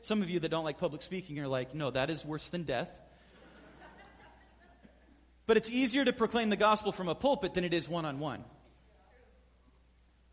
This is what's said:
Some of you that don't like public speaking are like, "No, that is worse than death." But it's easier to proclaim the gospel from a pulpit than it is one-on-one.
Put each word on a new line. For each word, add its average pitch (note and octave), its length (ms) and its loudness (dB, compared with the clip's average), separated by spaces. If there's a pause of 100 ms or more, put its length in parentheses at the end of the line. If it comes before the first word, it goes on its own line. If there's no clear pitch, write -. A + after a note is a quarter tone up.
Some G#3+ 200 2
of E3+ 80 -2
you F3 100 0
that D#3+ 80 0
don't D#3+ 160 0
like D3+ 140 -4
public D3+ 260 -2
speaking E3 360 -8
are C#3+ 100 -4
like, B2+ 260 -2
"No, D3 160 -2
that C3+ 180 2
is D3+ 140 -4
worse D3+ 260 -6
than F3 140 -4
death." C#3 260 -2 (2500)
But A3 120 6
it's A3 120 2
easier B3+ 360 2
to A#3+ 80 4
proclaim A3+ 360 2
the G3+ 60 2
gospel G#3 380 4
from F#3 160 -4
a D#3 60 0
pulpit G#3+ 380 2
than F3+ 120 0
it E3+ 80 -2
is E3 160 -2
one-on-one. D3 560 -4 (1900)